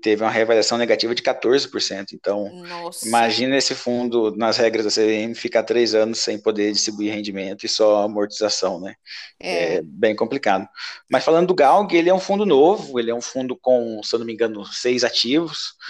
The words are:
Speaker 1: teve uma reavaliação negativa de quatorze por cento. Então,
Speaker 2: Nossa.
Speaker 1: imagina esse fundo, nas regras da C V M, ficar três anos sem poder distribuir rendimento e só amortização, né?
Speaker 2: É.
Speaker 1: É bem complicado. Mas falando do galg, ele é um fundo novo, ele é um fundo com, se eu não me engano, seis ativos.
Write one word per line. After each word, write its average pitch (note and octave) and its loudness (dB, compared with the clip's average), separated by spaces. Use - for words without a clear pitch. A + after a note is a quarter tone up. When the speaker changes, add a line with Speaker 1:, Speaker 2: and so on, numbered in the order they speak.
Speaker 1:
teve G#2+ 2
uma A2 0
reavaliação A2+ 2
negativa A2+ 0
de A#2 -4
quatorze C3 0
por - -6
cento. G2 -8
Então, G2+ -4
Speaker 2:
Nossa. F3 -12
Speaker 1:
imagina A#2 2
esse C3 0
fundo, A#2+ 0
nas A2 0
regras A2 2
da G#2 0
C A2 4
V A2 4
M, A2 -2
ficar A2+ 0
três A2+ 2
anos A2 2
sem A2 -4
poder G#2 0
distribuir G#2 -4
rendimento G2+ -8
e G#2+ -4
só G#2 4
amortização, G#2 -2
né? G2 -12
Speaker 2:
É. F2 -4
Speaker 1:
É E2+ -2
bem G#2 -2
complicado. A2 -2
Mas B2+ 0
falando E3 4
do F3+ 0
galg, E3+ 4
ele E3+ 4
é F#3 6
um F#3 2
fundo G3 -2
novo, D3+ 4
ele A2+ -2
é A#2 -2
um A#2+ -6
fundo B2+ -6
com, A#2+ 0
se - -4
eu A#2+ 0
não A2+ -6
me A2+ -8
engano, G#2+ -2
seis B2 -2
ativos. D3 -2